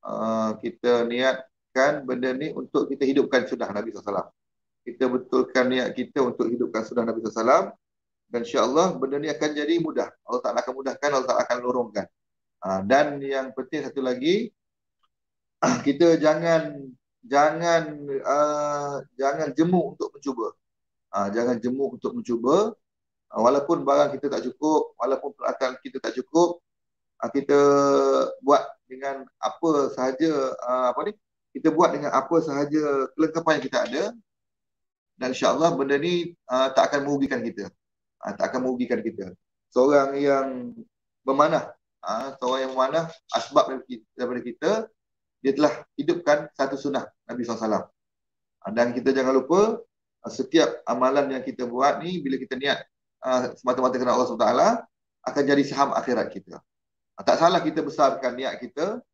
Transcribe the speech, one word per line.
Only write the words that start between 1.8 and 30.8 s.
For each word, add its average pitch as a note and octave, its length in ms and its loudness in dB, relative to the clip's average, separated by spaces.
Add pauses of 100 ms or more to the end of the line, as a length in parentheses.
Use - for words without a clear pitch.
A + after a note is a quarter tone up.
benda B2+ 320 -2
ni D3 160 -6
untuk C3+ 320 -2
kita C#3 160 -4
hidupkan C3 480 2
sunnah A2 240 -6
Nabi G#2+ 160 -6
sallallahu G2+ 240 -8
alaihi F2+ 160 -4
wasallam. - 560 -20
Kita A#2+ 240 -4
betulkan B2+ 640 0
niat B2 240 -2
kita B2+ 240 -6
untuk A#2+ 240 0
hidupkan A#2 400 -2
sunnah A#2+ 180 -2
Nabi A2+ 220 -4
sallallahu G#2+ 80 -4
alaihi A#2 160 0
wasallam. E3+ 160 6 (640)
Dan A#2+ 180 -4
insyaAllah C3+ 420 2 (120)
benda C3 180 -4
ni D3+ 140 -4
akan D3+ 240 -2
jadi D3 240 0
mudah. B2+ 320 -4 (160)
Allah A#2+ 160 -4
Ta'ala A#2+ 160 -2
akan B2+ 160 -6
mudahkan, C3+ 400 -4
Allah B2+ 160 0
Ta'ala B2 160 2
akan A#2+ 160 0
lorongkan. A#2+ 420 -2 (560)
Ah, F#2+ 240 -2
dan C#3+ 380 4
yang C3+ 320 -4
penting C3+ 320 -6
satu C3 160 -6
lagi, D3 480 0 (1120)
<clears throat> B2+ 240 0
kita D#3+ 320 6
jangan, D#3 560 2 (480)
jangan, D#3 720 2 (320)
ah, D3 720 0 (160)
jangan C#3 400 -2
jemu E3+ 400 2
untuk - 160 -6
mencuba. A#2 400 -6 (560)
Ah, G2+ 240 -2
jangan A#2+ 240 0
jemu B2 400 -4
untuk A#2+ 240 -6
mencuba. B2+ 560 2 (560)
Ah, G#2 80 -4
walaupun C#3 480 2
barang C#3 320 2
kita C#3+ 80 -4
tak B2 160 -2
cukup, D3+ 560 0
walaupun C#3 320 -2
peralatan - 480 -4
kita C3 240 -12
tak A#2+ 160 -6
cukup, E3 400 2 (640)
ah, A#2 80 -4
kita C#3 240 2 (880)
buat C#3 160 6 (320)
dengan C3+ 320 -8 (160)
apa - 320 -2 (240)
sahaja, C3+ 360 0 (320)
ah, B2+ 280 0